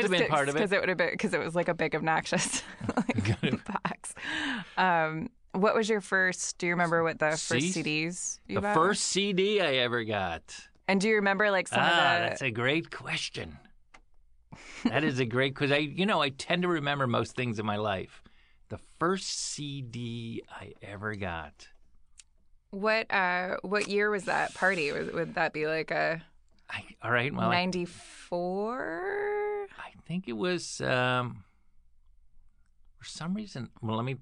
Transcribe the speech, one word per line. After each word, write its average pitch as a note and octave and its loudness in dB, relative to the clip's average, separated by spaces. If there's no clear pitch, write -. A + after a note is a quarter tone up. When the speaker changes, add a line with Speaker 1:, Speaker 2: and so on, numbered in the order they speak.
Speaker 1:
have G3 2
Speaker 2:
just F3+ 4
Speaker 1:
been - 4
Speaker 2:
to, D#3 2
Speaker 1:
part C#3 4
of C#3 0
it. D#3 2
Speaker 2:
'cause F#3+ 2
it G3 4
would - 2
have F3+ 0
been, E3+ 2
'cause G3 0
it D#3+ 2
was, D#3+ -4
like, F3 2
a E3+ 0
big D#3+ 0
obnoxious, D#3+ 0
<laughs> - -4
like, G#2+ 0
Speaker 1:
<laughs> - -
Good. D3 0
Speaker 2:
box. - -6
Um, E3 2
what F#3+ 4
was A3 4
your G#3+ 2
first? - 0
Do - -2
you F3 2
remember E3+ 4
what E3 2
the D#3 4
first D#3 -2
Speaker 1:
C-, C#3+ 2
Speaker 2:
C F3+ -2
Ds D#3 -4
you G3 -6
Speaker 1:
the G#3+ 2
Speaker 2:
bought? G3+ 0
Speaker 1:
first F3 4
C G3+ 0
D G3 4
I D3 4
ever A#2+ 2
got. F#2+ -2
Speaker 2:
And F#3+ 4
do G3+ 4
you A3 6
remember, G3 4
like, F#3+ 2
some A#2+ 2
Speaker 1:
Ah, C#3 4
Speaker 2:
of E3 6
the - 0
Speaker 1:
that's - -4
a C3 0
great C3 0
question. B2 -8
That C#3+ 2
is C#3 2
a C3 2
great, C3 0
'cause C#3+ 2
I, C#3+ 4
you D3+ 0
know, G3 2
I C#3+ 2
tend F3 -2
to F3+ 2
remember C#3+ 0
most A#2 0
things A#2+ -2
in G#2+ -4
my G#2 0
life. G2 -4
The G#2 -10
first F#3 0
C C#3+ -6
D A#2 -8
I - -14
ever G#2 -6
got. E2+ -8
Speaker 2:
What, A3 0
uh, F3+ 0
what G3+ 0
year G#3 2
was G#3 -2
that - 0
party? F3 2
Was, D#3 -4
would E3 -4
that D#3+ 0
be, D3+ -2
like, D#3 -2
a D#3 0
Speaker 1:
I, G2 -8
all A2+ -2
right, A#2+ 2
well, - 2
I - 4
Speaker 2:
ninety-four? C#4 -4
Speaker 1:
I - -14
think F3+ -4
it A#3+ -6
was, F3+ -2
um, B2+ 0
for - -18
some E3 -6
reason, G3 -6
well, A2 0
let A2+ 0
me, C3 -2